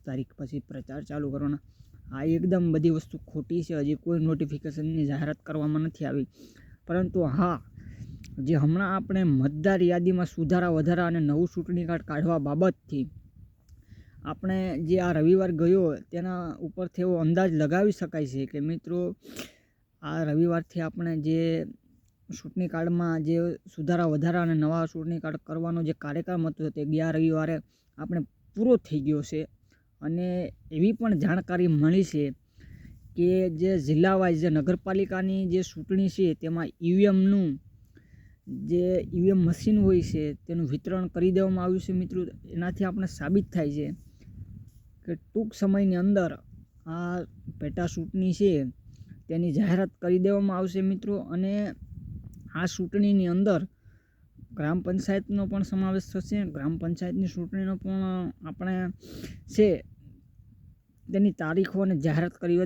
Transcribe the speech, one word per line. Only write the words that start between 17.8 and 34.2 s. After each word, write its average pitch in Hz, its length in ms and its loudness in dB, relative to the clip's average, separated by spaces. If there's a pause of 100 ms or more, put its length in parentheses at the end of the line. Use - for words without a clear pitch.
શકાય 160 340 -4
છે 135 200 -4
કે 147 140 -6
મિત્રો, 170 560 -4 (840)
આ 156 220 -4
રવિવારથી 165 560 0
આપણે 165 360 -4
જે 160 240 0 (880)
ચૂંટણી 175 400 -6
કાર્ડમાં 170 560 0
જે 165 120 2 (400)
સુધારા 170 300 0
વધારા 165 360 2
અને 165 120 2
નવા 160 320 0
ચૂંટણી 160 320 -6
કાર્ડ 156 180 -6
કરવાનો 165 460 -4
જે 156 100 -2
કાર્યક્રમ 160 540 -4
હતો, 156 240 -4
તે 151 140 -6
ગયા 156 260 0
રવિવારે 160 460 0 (420)
આપણે 165 220 -4 (360)
પૂરો 233 200 4
થઈ 156 240 -2
ગયો 147 220 0
છે. 156 240 -6 (540)
અને 170 280 -2 (420)
એવી 175 220 2
પણ 220 260 0
જાણકારી 180 500 0
મળી 160 360 6
છે 147 200 -2 (920)
કે 185 360 2
જે 180 280 0
જિલ્લા 156 380 4
વાઇઝ 175 240 2